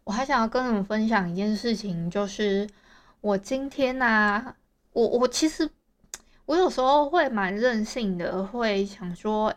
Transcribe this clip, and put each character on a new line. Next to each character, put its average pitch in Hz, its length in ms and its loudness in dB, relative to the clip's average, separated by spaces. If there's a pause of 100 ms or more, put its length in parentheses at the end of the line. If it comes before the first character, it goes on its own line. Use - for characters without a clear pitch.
我 202 80 -6
还 262 120 -2
想 269 140 2
要 226 80 2
跟 254 180 0
你 240 60 0
们 202 140 0
分 214 240 0
享 190 200 2
一 170 60 -6
件 208 180 0
事 220 220 -2
情， 170 340 -6
就 202 160 -2
是 202 400 -2 (540)
我 208 180 0
今 262 320 -4
天 262 320 -2
啊， 220 540 2 (380)
我， 233 120 4
我 247 220 2
其 311 220 0
实， 311 200 -2 (760)
我 302 100 0
有 359 140 4
时 240 100 -6
候 285 300 4
会 320 180 2
蛮 196 260 -2
任 220 300 2
性 208 340 -4
的， 180 280 -2
会 202 400 0
想 185 280 -10
说， 214 440 0